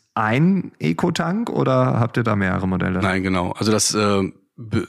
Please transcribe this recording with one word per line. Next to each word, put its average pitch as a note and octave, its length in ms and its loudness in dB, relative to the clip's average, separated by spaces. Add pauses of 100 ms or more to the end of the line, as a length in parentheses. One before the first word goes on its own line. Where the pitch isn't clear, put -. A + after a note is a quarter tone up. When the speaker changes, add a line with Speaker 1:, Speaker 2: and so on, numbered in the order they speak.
(140)
Speaker 1:
einen C#3 640 2
Ecotank E3+ 720 -2
oder C3 500 2
habt A#2 180 0
ihr A#2+ 60 2
da G#2+ 120 0
mehrere F#2+ 320 0
Modelle? F#2 320 0
Speaker 2:
Nein, F#2 240 0
genau. F#2 300 0
Also G#2 180 -2
das, G#2+ 240 0
äh, G2+ 360 2 (260)
be-, A2+ 320 -4